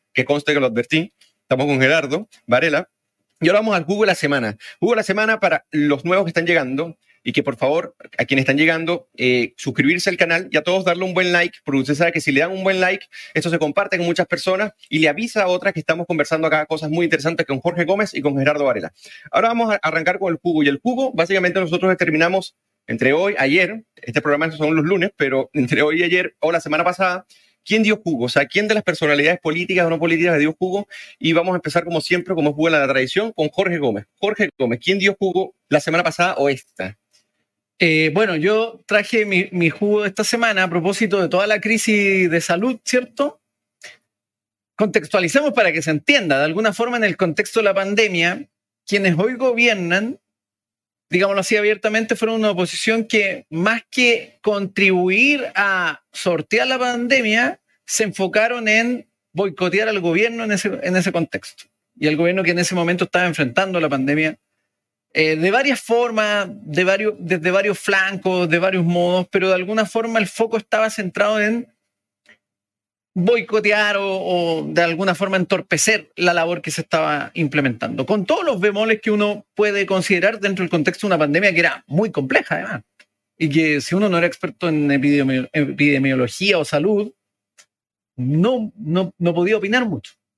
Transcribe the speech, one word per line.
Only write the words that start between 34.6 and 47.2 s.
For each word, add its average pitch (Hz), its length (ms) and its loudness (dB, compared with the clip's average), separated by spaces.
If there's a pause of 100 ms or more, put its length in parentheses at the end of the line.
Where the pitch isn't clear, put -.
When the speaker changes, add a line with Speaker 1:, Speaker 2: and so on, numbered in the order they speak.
Speaker 1:
¿quién 196 160 0
dio 196 200 2
jugo 190 360 0 (140)
la 147 120 4
semana 165 220 0
pasada 175 360 0
o 139 100 2
esta? 104 480 -6 (840)
Speaker 2:
Eh, 160 300 4
bueno, 190 240 2
yo 214 500 0
traje 214 380 0
mi, 196 280 0
mi 170 180 2
jugo 208 320 0
de 202 60 -2
esta 196 140 -2
semana 220 420 0
a 180 40 0
propósito 185 540 0
de 160 80 0
toda 185 160 2
la 208 160 0
crisis 202 680 2
de 165 120 0
salud, 226 420 -2
¿cierto? 254 560 -2 (1400)
Contextualicemos 233 800 0
para 196 180 4
que 160 80 -4
se 156 100 -2
entienda. 160 480 2
De 143 60 2
alguna 190 300 0
forma, 240 240 -2
en 220 60 0
el 196 120 0
contexto 196 440 -2